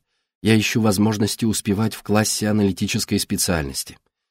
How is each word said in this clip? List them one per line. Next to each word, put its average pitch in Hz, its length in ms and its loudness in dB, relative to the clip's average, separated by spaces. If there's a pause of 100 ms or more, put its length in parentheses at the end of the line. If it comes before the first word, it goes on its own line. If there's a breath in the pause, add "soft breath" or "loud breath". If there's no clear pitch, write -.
(440)
"Я 110 160 6
ищу 110 200 0
возможности 107 640 0
успевать 104 500 0
в - 80 -16
классе 107 460 0
аналитической 104 680 0
специальности. 80 800 -4 (340)